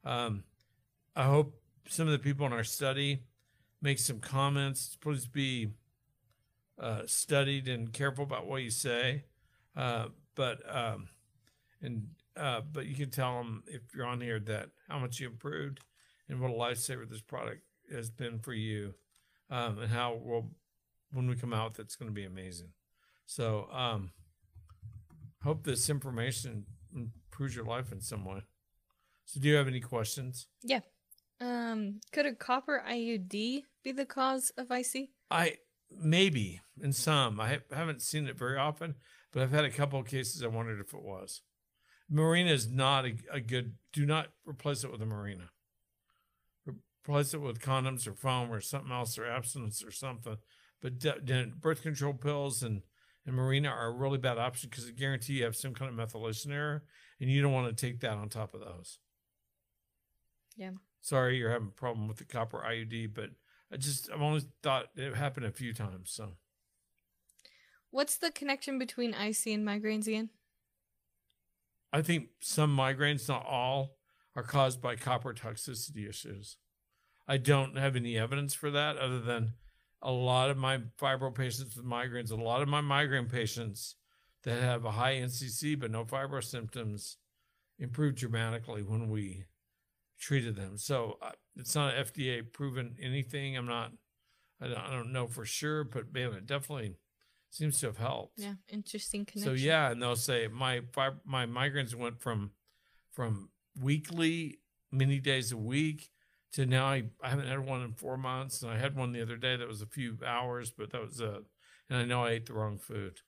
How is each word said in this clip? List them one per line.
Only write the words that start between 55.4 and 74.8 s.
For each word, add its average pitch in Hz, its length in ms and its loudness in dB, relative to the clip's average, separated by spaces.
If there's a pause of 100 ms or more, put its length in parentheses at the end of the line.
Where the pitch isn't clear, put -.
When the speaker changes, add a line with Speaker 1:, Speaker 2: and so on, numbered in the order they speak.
Speaker 1:
have 117 120 0
some 131 180 -6
kind 135 160 -6
of 113 180 -4
methylation 113 440 -4
error, 147 320 -2 (360)
and 127 100 2
you 139 120 6
don't 143 100 6
wanna 127 200 2
take 120 280 -2
that 110 160 0
on 104 120 -4
top 107 260 -6
of 104 60 -10
those. 90 400 -14 (1600)
Speaker 2:
Yeah. 190 140 -8 (300)
Speaker 1:
Sorry 127 360 4
you're 117 140 2
having 117 180 0
a 95 40 -10
problem 113 360 -4
with 110 80 -4
the - 80 -14
copper 113 400 -4
I 117 100 -2
U 113 120 -4
D, 113 200 -4
but 104 240 -6 (400)
I - 60 -8
just, 139 340 -4
I've 147 120 -2
only 151 200 2 (200)
thought 131 240 2 (100)
it 131 180 -4
happened 135 300 -2
a 104 80 -2
few 120 220 -6
times, 92 360 -6
so. 101 280 -10 (1500)
Speaker 2:
What's 285 260 2
the 339 140 0
connection 277 480 -2
between 240 340 0
I 214 200 0
C 220 200 0
and 214 140 2
migraines 214 400 0
again? 220 240 -2 (1600)
Speaker 1:
I 143 80 6
think 160 300 2 (100)
some 151 340 6
migraines, 135 540 4
not 135 160 0
all, 135 540 2 (360)
are 123 80 -4
caused 127 380 6